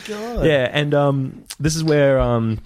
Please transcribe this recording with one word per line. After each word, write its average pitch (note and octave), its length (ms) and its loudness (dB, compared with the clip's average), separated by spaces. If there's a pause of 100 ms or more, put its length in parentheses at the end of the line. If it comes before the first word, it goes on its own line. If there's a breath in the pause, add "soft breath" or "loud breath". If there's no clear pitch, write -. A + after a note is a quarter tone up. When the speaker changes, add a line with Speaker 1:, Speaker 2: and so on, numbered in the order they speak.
Speaker 1:
God. G#3+ 380 -4
Speaker 2:
Yeah, C#3 260 2
and, D3 220 -2
um, C#3 520 0 (140)
this D#3 160 -2
is D#3+ 80 -2
where, C#3+ 360 4
um, A#2 460 0